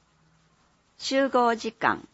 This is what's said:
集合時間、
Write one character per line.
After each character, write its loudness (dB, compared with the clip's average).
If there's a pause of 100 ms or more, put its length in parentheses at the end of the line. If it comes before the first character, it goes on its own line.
(960)
集 0
合 2
時 -8
間、 -2